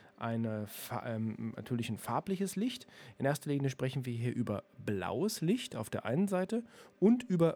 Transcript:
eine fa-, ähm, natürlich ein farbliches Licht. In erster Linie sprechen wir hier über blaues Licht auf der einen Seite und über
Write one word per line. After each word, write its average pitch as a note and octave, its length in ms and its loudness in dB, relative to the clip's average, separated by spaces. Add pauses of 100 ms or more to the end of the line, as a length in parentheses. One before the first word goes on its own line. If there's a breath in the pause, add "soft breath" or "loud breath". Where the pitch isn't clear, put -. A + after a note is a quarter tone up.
(180 loud breath)
eine A2+ 500 -2
fa-, - 380 -6
ähm, A2 500 -4
natürlich A#2 340 -2
ein G#2+ 80 -2
farbliches F#3 600 -2
Licht. A#3 300 -4 (320 loud breath)
In B2+ 60 2
erster D3 240 0
Linie C#3 200 2
sprechen C3 360 -2
wir B2 80 -2
hier A#2 220 -2
über G#2+ 280 0 (220)
blaues G#2+ 540 0
Licht F#3+ 380 0
auf A2 120 -4
der - 140 -4
einen D#3+ 240 2
Seite F#3+ 360 0 (360 loud breath)
und A#3+ 240 8
über E3 320 6